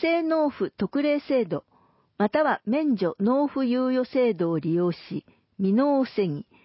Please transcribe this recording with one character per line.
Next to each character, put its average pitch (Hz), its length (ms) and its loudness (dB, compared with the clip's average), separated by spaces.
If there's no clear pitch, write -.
生 330 220 2
納 311 260 2
付 - 220 -4
特 240 300 -4
例 294 180 2
制 262 260 0
度、 151 180 -6
ま 214 120 2
た 302 140 2
は 269 220 0
免 285 300 0
除 180 240 -2
納 262 280 2
付 269 200 -2
猶 254 240 0
予 254 140 0
制 247 280 0
度 170 160 -2
を 165 80 0
利 156 160 -2
用 175 200 0
し、 - 320 -10
未 196 160 0
納 277 260 2
を 262 60 0
防 202 220 -2
ぎ、 147 200 -6